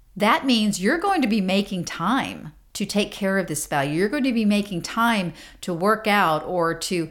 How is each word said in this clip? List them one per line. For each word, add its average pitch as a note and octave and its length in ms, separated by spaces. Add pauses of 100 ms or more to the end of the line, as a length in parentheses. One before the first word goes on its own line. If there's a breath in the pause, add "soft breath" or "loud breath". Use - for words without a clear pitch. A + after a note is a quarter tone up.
(180)
That B3 260
means G#3+ 360
you're B3+ 180
going F#4+ 240
to B3+ 60
be G#3+ 120
making F#3+ 440
time D#3+ 680 (200)
to G#3 120
take G3+ 260
care G3 280
of F3+ 80
this D3+ 200
value. D3 280
You're F#3+ 140
going D4 160
to C4 80
be A3+ 120
making G3+ 380
time A3 500 (280 loud breath)
to F#3 120
work G#3 360
out F3 360
or E3 300
to E3 360